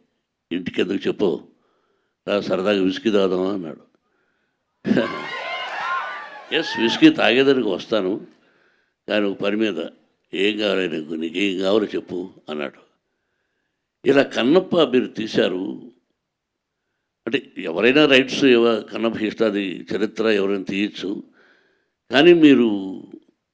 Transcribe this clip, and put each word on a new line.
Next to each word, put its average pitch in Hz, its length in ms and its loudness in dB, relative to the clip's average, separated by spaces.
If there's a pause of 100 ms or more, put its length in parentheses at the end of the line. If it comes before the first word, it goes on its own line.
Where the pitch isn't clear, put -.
(520)
ఇంటికి - 300 -6
ఎందుకు 196 260 -4
చెప్పు, 190 400 -4 (800)
రా 101 140 0
సరదాగా 95 420 0
విస్కీ 92 280 -2
తాగుదామా?" 95 420 0
అన్నాడు. 82 300 -12 (1040)
<laughs> - 1700 -6
"ఎస్, 156 260 -4
విస్కీ 117 300 4
తాగేదానికి 123 580 2
వస్తాను, 98 600 -4 (840)
కానీ 104 160 0
ఒక 98 120 -4
పని 101 180 -4
మీద." 98 300 -2 (480)
"ఏం 101 240 0
కావాలి 95 320 0
నీకు, 80 240 -8
నీకు 82 240 -6
ఏం 95 220 -2
కావాలో 101 260 0
చెప్పు" 90 480 -8 (160)
అన్నాడు. 73 300 -10 (1300)
ఇలా 139 180 4
కన్నప్ప 160 600 0
మీరు 120 240 0
తీశారు 104 840 -4 (1400)
అంటే, - 300 -4
ఎవరైనా 107 480 2
రైట్స్ 135 400 4
ఏవో 117 360 6
కన్నప్ప 107 360 -4
హిస్టరీ 101 680 -2 (100)
చరిత్ర 107 300 -2
ఎవరైనా 98 380 0
తీయచ్చు, 98 600 -6 (880)
కానీ 151 220 8
మీరు 139 360 6 (840)